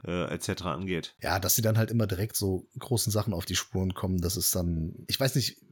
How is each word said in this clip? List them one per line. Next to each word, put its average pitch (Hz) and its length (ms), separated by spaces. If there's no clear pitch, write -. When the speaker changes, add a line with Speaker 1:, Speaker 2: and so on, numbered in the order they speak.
Speaker 1:
äh, 87 280
et 87 100
cetera 87 300
angeht. 87 480
Speaker 2:
Ja, 90 180
dass 95 160
sie 120 60
dann 110 160
halt 113 140
immer 113 160
direkt 104 280
so 95 320
großen 113 320
Sachen 104 220
auf 85 120
die 90 100
Spuren 92 380
kommen, 92 280
das 87 160
ist - 180
dann, 85 380
ich - 120
weiß 135 160
nicht, 123 220